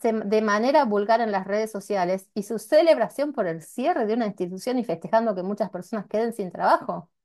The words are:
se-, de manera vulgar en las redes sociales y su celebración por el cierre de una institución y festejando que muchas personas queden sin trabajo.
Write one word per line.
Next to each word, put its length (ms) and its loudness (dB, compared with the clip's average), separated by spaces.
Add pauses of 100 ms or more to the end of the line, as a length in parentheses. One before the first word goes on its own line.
se-, 120 2
de 300 0
manera 420 4
vulgar 360 2
en 120 -2
las 140 -2
redes 240 -2
sociales 640 -4
y 100 -4
su 140 -6
celebración 720 2
por 140 -2
el 160 -4
cierre 440 -2
de 80 0
una 120 0
institución 520 -4
y 60 -2
festejando 500 0
que 80 -4
muchas 280 -4
personas 360 -8
queden 260 -2
sin 180 -8
trabajo. 600 0 (140)